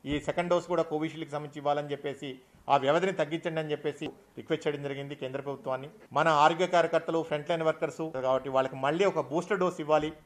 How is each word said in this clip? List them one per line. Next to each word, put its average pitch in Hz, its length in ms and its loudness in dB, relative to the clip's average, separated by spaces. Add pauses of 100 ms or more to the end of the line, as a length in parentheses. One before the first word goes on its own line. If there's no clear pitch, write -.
ఈ 143 160 -2
సెకండ్ 170 300 -4
డోస్ 175 160 2
కూడా 175 160 0
కోవిషీల్డ్కి 156 480 -4
సంబంధించి 147 300 -8
ఇవ్వాలని 143 320 0
చెప్పేసి 139 460 -8 (300)
ఆ 139 80 6
వ్యవధిని 156 360 4
తగ్గించండి 160 480 -2
అని 156 120 -4
చెప్పేసి 147 340 -4 (320)
రిక్వెస్ట్ 156 280 -2
చేయడం 143 160 -2
జరిగింది 139 320 -6
కేంద్ర 135 260 -6
ప్రభుత్వాన్ని. 135 480 -6 (240)
మన 151 160 4
ఆరోగ్య 160 380 6
కార్యకర్తలు, 165 560 2
ఫ్రంట్ 151 280 -4
లైన్ 165 120 0
వర్కర్స్ 160 480 -2 (120)
కాబట్టి 131 260 2
వాళ్ళకి 131 280 0
మళ్ళీ 147 280 2
ఒక 175 160 2 (100)
బూస్టర్ 180 280 0
డోస్ 180 220 0
ఇవ్వాలి 151 320 2 (140)